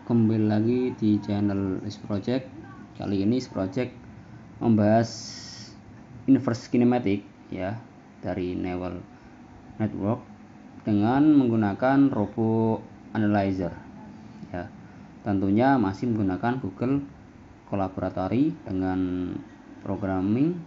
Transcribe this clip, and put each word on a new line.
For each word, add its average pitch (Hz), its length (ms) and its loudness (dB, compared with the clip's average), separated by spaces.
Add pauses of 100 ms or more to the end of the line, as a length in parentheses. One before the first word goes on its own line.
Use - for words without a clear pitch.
kembali 110 480 4
lagi 117 480 2
di 107 240 4
channel 101 640 0
Is 107 80 -8
Project. 120 480 -4 (560)
Kali 98 240 -2
ini 120 160 2
Is 127 80 -8
Project 104 480 -4 (640)
membahas 113 480 4 (1200)
inverse 123 400 2
kinematik 120 560 2 (320)
ya, 95 240 -6 (400)
dari 90 400 -4
neural 90 400 -4 (800)
network 104 400 -2 (640)
dengan 131 560 4
menggunakan 127 720 4
Robo 113 720 2 (320)
Analyzer 98 560 2 (800)
ya. 87 160 -8 (560)
Tentunya 107 560 4
masih 104 320 0
menggunakan 110 480 0
Google 135 480 -2 (640)
Collaboratory 95 800 0 (160)
dengan 92 640 -2 (560)
programming 101 800 0